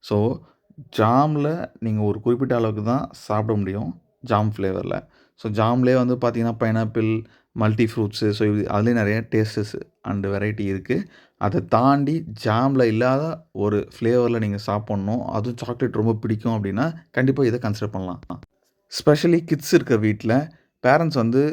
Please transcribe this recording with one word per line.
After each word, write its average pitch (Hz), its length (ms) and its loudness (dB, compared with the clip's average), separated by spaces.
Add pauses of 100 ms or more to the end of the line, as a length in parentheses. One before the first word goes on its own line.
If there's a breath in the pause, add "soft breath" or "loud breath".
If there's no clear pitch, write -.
So, 107 140 0 (760 soft breath)
ஜாம்ல 143 520 2 (320)
நீங்க 107 220 -2
ஒரு 104 180 0
குறிப்பிட்ட 123 360 0
அளவுக்கு 110 280 -2
தான் 123 340 -2
சாப்பிட 107 400 -2
முடியும், 98 320 -4 (320)
ஜாம் 107 300 2
ஃப்ளேவரில். 95 480 -4 (400 soft breath)
So, 113 120 -6
ஜாம்லேயே 120 460 2
வந்து 123 180 0
பார்த்தீங்கன்னா, 117 420 -2
பைனாப்பிள், 113 540 0 (440 soft breath)
மல்டி 110 300 2
ஃப்ரூட்ஸு, 107 440 -2
so 104 160 0
இது 104 240 2
அதுலேயே 110 240 2
நிறைய 107 240 2 (120)
டேஸ்ட்ஸ் 110 440 -2 (280)
and 101 260 -4
வெரைட்டி 101 380 -2
இருக்கு. 98 300 -2 (460 soft breath)
அதை 104 240 0
தாண்டி 139 500 4 (220)
ஜாம்ல 127 460 2
இல்லாத 123 400 2 (300)
ஒரு 101 360 0
ஃப்ளேவரில் 117 500 2
நீங்க 101 260 -2
சாப்பிட்ணும், 104 600 -2
அதுவும் 117 320 -6
சாக்லேட் 120 440 -4
ரொம்ப 113 120 2
பிடிக்கும் 113 420 -2
அப்படின்னா, 104 320 -2 (240 loud breath)
கண்டிப்பா 131 340 2
இதை 120 140 0
கன்சிடர் 104 340 -4
பண்ணலாம். 92 280 -8 (680)
Especially 165 520 4
கிட்ஸ் 165 300 -2
இருக்க 143 240 4
வீட்ல, 107 360 0 (500 soft breath)
பேரண்ட்ஸ் 156 320 4
வந்து 123 380 2